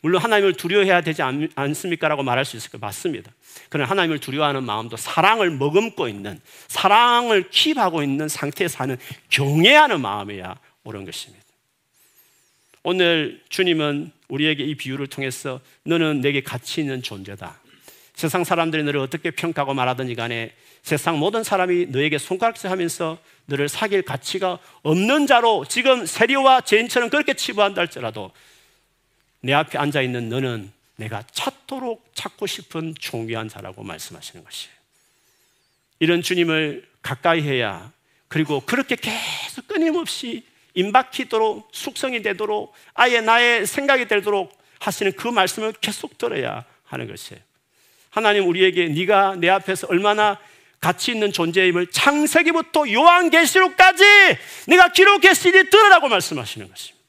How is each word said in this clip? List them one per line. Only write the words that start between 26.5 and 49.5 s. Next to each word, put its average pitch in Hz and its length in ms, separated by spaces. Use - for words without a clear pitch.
죄인처럼 240 480
그렇게 285 240
치부한다 196 480
할지라도 107 500
내 131 120
앞에 156 240
앉아있는 131 520
너는 117 420
내가 110 360
찾도록 262 840
찾고 - 320
싶은 160 500
존귀한 113 520
자라고 101 340
말씀하시는 - 600
것이에요." - 300
이런 170 220
주님을 160 680
가까이 165 400
해야, 117 500
그리고 151 340
그렇게 254 340
계속 - 720
끊임없이 320 760
임박히도록, 220 960
숙성이 254 500
되도록, 208 520
아예 240 280
나의 226 440
생각이 269 420
되도록 202 500
하시는 196 340
그 - 140
말씀을 220 540
계속 - 360
들어야 127 480
하는 123 220
것이에요. - 340
하나님 208 380
우리에게 180 420
네가 190 480
내 170 120
앞에서 185 400